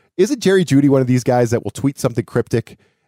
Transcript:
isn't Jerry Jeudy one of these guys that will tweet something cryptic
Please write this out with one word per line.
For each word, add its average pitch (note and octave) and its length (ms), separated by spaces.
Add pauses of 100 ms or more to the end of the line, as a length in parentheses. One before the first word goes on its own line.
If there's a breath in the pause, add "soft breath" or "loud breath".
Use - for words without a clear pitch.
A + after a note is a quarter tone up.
(180 loud breath)
isn't A3+ 220
Jerry F#3+ 260
Jeudy C#3 240
one C3+ 100
of C3 60
these B2 180
guys B2 260
that A#2 140
will G2+ 60
tweet - 280
something A#2 280
cryptic - 520 (300)